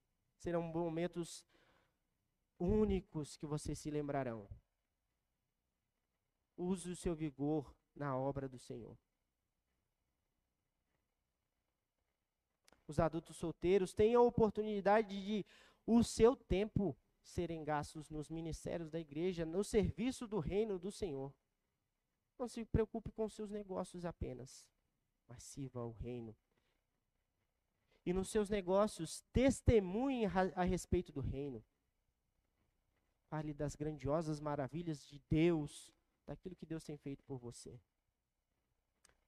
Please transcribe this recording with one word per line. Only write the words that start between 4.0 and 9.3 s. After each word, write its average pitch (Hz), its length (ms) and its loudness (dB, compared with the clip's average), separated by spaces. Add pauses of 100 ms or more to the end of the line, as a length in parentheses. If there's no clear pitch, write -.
Use 180 360 -2
o 175 40 -6
seu 175 200 -2
vigor 151 600 -2 (200)
na 143 200 -4
obra 135 320 -4
do 127 120 -12
Senhor. 113 360 -12 (4000)